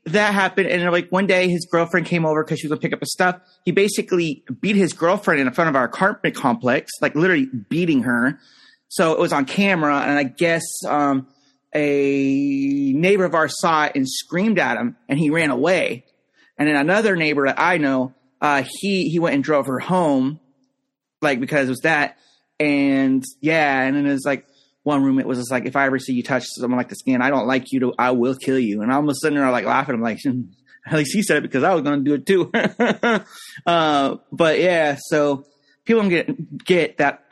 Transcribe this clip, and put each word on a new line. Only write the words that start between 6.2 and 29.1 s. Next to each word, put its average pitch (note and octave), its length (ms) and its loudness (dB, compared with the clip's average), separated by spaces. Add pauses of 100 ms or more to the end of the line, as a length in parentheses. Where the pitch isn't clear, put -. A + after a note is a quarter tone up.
complex, B2+ 560 0 (120)
like, C#3+ 120 0
literally D#3 360 2 (180)
beating D#3 360 0
her. B2 340 0 (500)
So E3 240 0
it - 60 0
was E3 160 0
on C#3+ 100 0
camera. D#3+ 600 0
And C#3+ 120 2
I C#3+ 40 2
guess, D3+ 420 -2 (240)
um, C#3 380 0 (500)
a C#3 1160 0
neighbor F#3 300 2
of E3 100 -2
ours D#3 240 0
saw D#3+ 260 2
it - 120 -2
and C3 120 0
screamed F#3+ 500 -2
at A#2+ 200 0
him, A#2 180 -4 (120)
and C#3 100 -2
he D#3 100 2
ran D#3 220 0
away. C3 540 0 (520)
And D3 120 0
then D3+ 80 2
another F#3+ 400 2
neighbor D3 300 0
that C3 120 -2
I E3+ 200 2
know, C#3 360 0 (260)
uh, C#3+ 220 2 (180)
he, F#3+ 300 -2
he E3+ 80 0
went - 160 0
and - 80 2
drove C#3+ 240 0
her C3 140 -4
home, D3+ 580 0 (840)
like, C#3 200 0
because C3+ 260 0
it C3 40 -2
was B2+ 100 -6
that. D3+ 360 0 (440)
And C#3 640 2 (160)
yeah, D3 420 2
and C3+ 140 0
then C#3+ 100 0
it's C#3 180 -2
like, C#3 220 -4 (380)
one C#3+ 180 0
roommate C3+ 240 2
was B2 120 -2
just A#2+ 120 -6
like, B2 140 -2
"If C3+ 120 -4
I C#3 100 2
ever C3 120 0
see C3 140 -6
you A#2+ 100 -2
touch B2+ 240 -2
someone B2 300 -4
like B2 140 -4
the - 40 -16
skin, B2+ 280 0
I C3+ 80 2
don't B2+ 160 0
like C3 260 -4
you C3+ 80 0
to, B2 180 -2
I B2 120 2
will B2+ 260 0
kill C3 220 -2
you." G#2+ 240 -2
And A#2+ 100 0
I'm D3 220 0